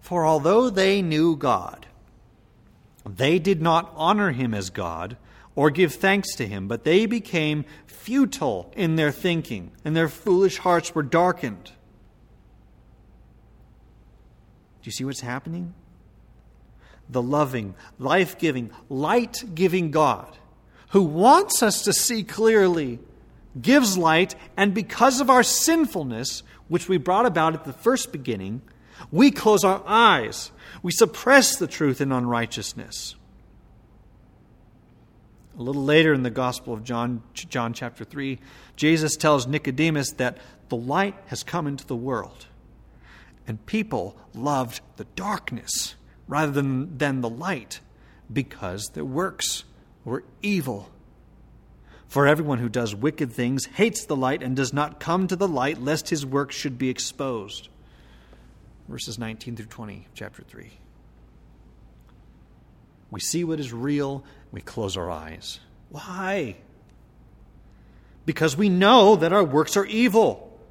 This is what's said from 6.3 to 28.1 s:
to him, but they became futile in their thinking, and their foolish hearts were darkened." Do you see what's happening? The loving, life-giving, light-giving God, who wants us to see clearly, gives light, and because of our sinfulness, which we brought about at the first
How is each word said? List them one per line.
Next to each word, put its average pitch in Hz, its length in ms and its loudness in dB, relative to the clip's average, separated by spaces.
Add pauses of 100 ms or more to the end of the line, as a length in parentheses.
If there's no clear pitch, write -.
to 117 120 -4
him, 98 220 -6
but 113 160 -4
they 185 220 4
became 156 580 -2 (220)
futile 175 920 -2
in 165 200 0
their 151 140 2
thinking, 135 600 -4 (100)
and 156 140 -2
their 165 140 2
foolish 185 480 2
hearts 170 360 0
were 156 80 0
darkened." 165 680 -2 (3000)
Do 113 60 -14
you 110 40 -10
see 131 140 -8
what's 135 140 -8
happening? 165 520 -8 (1400)
The 127 140 -2
loving, 127 520 -2 (240)
life-giving, 135 720 -2 (180)
light-giving 180 1000 0
God, 143 460 0 (540)
who 196 120 6
wants 220 580 6
us 208 220 2
to 202 100 0
see 226 300 0
clearly, 180 800 2 (600)
gives 208 380 6
light, 165 380 4 (200)
and 202 160 4
because 247 480 2
of 262 80 -2
our 254 140 8
sinfulness, 165 1040 0 (240)
which 170 200 -2
we 185 100 2
brought 185 280 2
about 160 260 2
at 156 120 -8
the 139 80 -10
first - 400 0